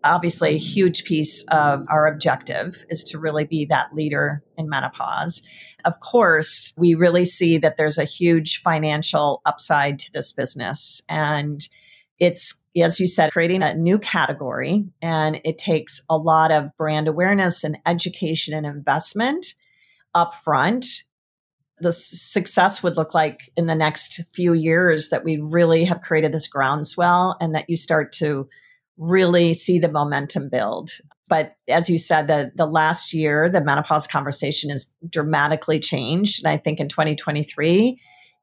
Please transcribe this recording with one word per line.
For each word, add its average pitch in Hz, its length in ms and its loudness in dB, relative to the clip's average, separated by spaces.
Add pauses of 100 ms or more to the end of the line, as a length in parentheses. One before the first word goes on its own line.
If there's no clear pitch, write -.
obviously 165 520 2
a - 20 -2
huge 175 460 0
piece 156 480 -2
of 143 360 2
our 151 200 4
objective, 151 800 -4
is 165 140 -6
to 151 160 -10
really 151 240 -2
be 151 220 -4
that 143 260 0
leader 147 500 -2 (160)
in 156 100 -6
menopause. 143 760 -6 (420)
Of 170 160 -2
course, 170 760 2
we 170 180 6
really 175 300 4
see 170 340 2
that 156 180 2
there's 151 220 0
a 147 60 0
huge 165 580 0
financial 151 840 0
upside 143 540 0
to - 120 -14
this 139 200 -6
business. 123 760 -6
And 147 520 -4 (580)
it's, - 420 0 (160)
as 170 220 2
you 180 80 2
said, 160 240 2
creating 175 320 0
a 151 120 0
new 170 220 2
category, 143 880 -2 (160)
and 156 440 -2
it 160 120 -4
takes - 440 -4 (100)
a 160 60 2
lot 160 340 4
of 151 260 0
brand 151 300 -2
awareness 180 560 0
and 156 240 -4
education 170 680 -4
and 151 120 -4
investment 165 880 -4 (640)
upfront. 170 880 0 (760)
The 170 120 0
s-, 170 300 -8
success 190 640 0
would 175 140 -2
look 160 180 -4
like 156 420 -2
in 170 100 0
the 160 100 0
next 156 440 -2 (120)
few 175 200 2
years 165 580 2
that - 120 -2
we 160 180 -2
really 165 440 4
have 175 180 -2
created 156 300 0
this 156 160 -6
groundswell 175 920 0
and 160 140 -2
that - 160 -4
you 170 60 0
start 156 380 0
to 143 340 -4 (500)
really 175 560 4
see 180 240 2
the 165 100 2
momentum 143 640 -2
build. 113 400 -4 (360)
But 156 300 0 (100)
as 165 220 2
you 170 80 2
said, 156 320 0
the, 147 260 0
the 165 120 2
last 160 480 0
year, 156 340 2
the 180 160 2
menopause 147 420 0
conversation 139 600 -4
has 139 240 -8 (160)
dramatically 151 720 0
changed. 160 640 -2
And 156 80 2
I 151 60 0
think 151 200 -4
in 147 120 -4
twenty 156 260 0
twenty-three, 165 840 0 (440)